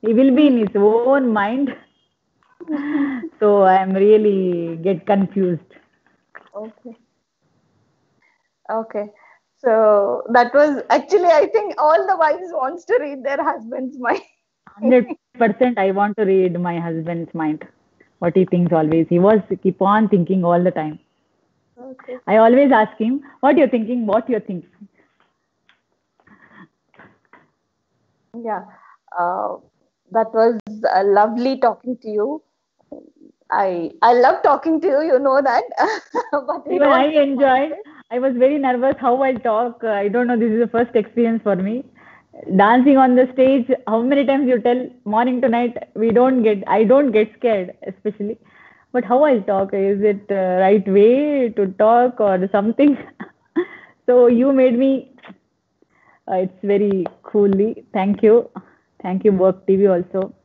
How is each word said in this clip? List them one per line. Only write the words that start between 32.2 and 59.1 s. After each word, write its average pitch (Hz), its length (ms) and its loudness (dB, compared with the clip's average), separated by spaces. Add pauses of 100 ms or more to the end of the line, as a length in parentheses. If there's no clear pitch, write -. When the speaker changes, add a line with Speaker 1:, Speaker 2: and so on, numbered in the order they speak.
Speaker 2:
I, 180 400 -4 (100)
I 233 120 4
love 247 300 2
talking 320 380 0
to 339 60 -2
you, 285 160 0
you 285 160 0
know 277 220 0
that. 269 220 0 (140)
<laughs> 440 540 -4
But 285 360 -6
we 359 80 -4
Speaker 1:
Even 285 120 2
Speaker 2:
don't 285 120 4
Speaker 1:
I 294 120 0
Speaker 2:
get 294 120 2
Speaker 1:
enjoyed. 277 180 -2 (300)
Speaker 2:
chances. 320 60 -12 (320)
Speaker 1:
I 240 100 -6
was 262 160 -2
very 269 220 2
nervous 262 420 -2
how 254 220 0
I'll 262 180 -2
talk. 233 440 -4
I 208 240 -4
don't 240 200 -2
know. 247 100 -2
This 226 140 -2
is 220 80 -2
the 233 80 0
first 233 280 -4
experience 226 480 -2
for 202 120 0
me. 208 280 -6 (720)
Dancing 247 420 6
on 254 180 4
the 254 180 4
stage, 262 360 2 (180)
how 220 140 0
many 269 240 0
times 269 220 0
you 247 120 2
tell, 247 300 -2 (160)
"Morning 240 360 -2
to 262 80 0
night, 233 280 -2 (180)
we 226 160 0
don't 247 320 2
get, 208 240 0
I 208 180 2
don't 269 260 4
get 214 260 0
scared," 202 360 -4 (140)
especially. 208 500 -10 (560)
But 247 120 -2
how 247 180 2
I'll 262 180 2
talk? 196 320 -4
Is 196 280 -2
it, 208 300 -2
uh, 185 300 -2
right 190 260 2
way 247 640 2
to 208 180 -2 (100)
talk 240 420 2
or 190 320 0
something? 226 520 2
<laughs> - 40 -20 (1000)
So 247 200 6
you 254 240 2
made 262 260 2
me, 269 340 -2 (1160)
uh, 190 60 -4
it's 190 280 -4
very 196 420 0 (180)
coolly. 202 720 0
Thank 196 300 -2
you. 226 260 4 (520)
Thank 185 220 -6